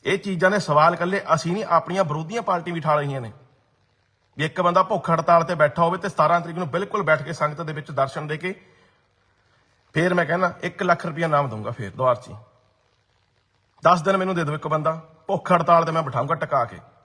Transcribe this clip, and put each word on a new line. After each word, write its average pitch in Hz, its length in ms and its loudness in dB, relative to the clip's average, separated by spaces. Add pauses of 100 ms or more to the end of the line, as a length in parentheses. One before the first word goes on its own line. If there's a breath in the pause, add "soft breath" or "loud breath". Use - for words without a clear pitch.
ਇਹ 190 140 -2
ਚੀਜ਼ਾਂ 190 320 0
ਦੇ 208 80 0
ਸਵਾਲ 156 360 4
ਇਕੱਲੇ 175 260 -2 (140)
ਅਸੀਂ 165 180 -2
ਨਹੀਂ, 208 120 -2
ਆਪਣੀਆਂ 170 400 0
ਵਿਰੋਧੀਆਂ 160 380 -4
ਪਾਰਟੀ 175 300 -4
ਵੀ 170 80 -6
ਉਠਾ 156 140 0
ਰਹੀਆਂ 143 260 -2
ਨੇ। 110 120 -12 (1040)
ਵੀ 147 60 -2
ਇੱਕ 156 160 -6
ਬੰਦਾ 175 220 4
ਭੁੱਖ 185 280 -2
ਹੜਤਾਲ 165 340 4
ਤੇ 175 100 -4
ਬੈਠਾ 151 280 2
ਹੋਵੇ 170 160 2
ਤੇ 196 100 -6
ਸਤਾਰਾਂ 165 320 2
ਤਰੀਕ 160 180 -10
ਨੂੰ 175 100 -4
ਬਿਲਕੁਲ 202 340 -4
ਬੈਠ 147 200 2
ਕੇ 160 100 -8
ਸੰਗਤ 151 280 -4
ਦੇ 165 120 -8
ਵਿੱਚ 151 180 -10
ਦਰਸ਼ਨ 139 360 -2
ਦੇ 151 100 -6
ਕੇ, 180 180 -6 (1400 soft breath)
ਫੇਰ 180 200 2
ਮੈਂ 175 120 2
ਕਹਿੰਦਾ 175 260 0 (100)
ਇੱਕ 180 200 -6
ਲੱਖ 180 240 0
ਰੁਪਇਆ 165 200 -4
ਇਨਾਮ 143 220 2
ਦਊਂਗਾ 107 220 -8
ਫੇਰ 107 200 -10
ਦੁਆਰ 127 260 0
'ਚ - 120 -18
ਹੀ। - 60 -16 (1500)
ਦਸ 170 180 6
ਦਿਨ 196 140 2
ਮੈਨੂੰ 185 180 0
ਦੇ 175 100 0
ਦਿਓ 147 100 -2
ਇੱਕ 151 140 -8
ਬੰਦਾ, 160 320 -2 (260)
ਭੁੱਖ 196 260 0
ਹੜਤਾਲ 170 320 6
ਤੇ 165 80 -2
ਮੈਂ 160 100 0
ਬਿਠਾਊਂਗਾ 127 320 -2
ਟਿਕਾ 135 300 0
ਕੇ। 95 160 -12 (240)